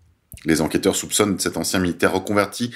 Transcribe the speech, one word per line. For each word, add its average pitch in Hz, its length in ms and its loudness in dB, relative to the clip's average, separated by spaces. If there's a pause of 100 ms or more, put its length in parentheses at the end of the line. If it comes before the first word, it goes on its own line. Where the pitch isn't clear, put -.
(460)
Les 78 160 4
enquêteurs 85 340 2
soupçonnent 95 440 0
cet - 180 -2
ancien 82 220 -2
militaire 90 340 2
reconverti 101 640 -2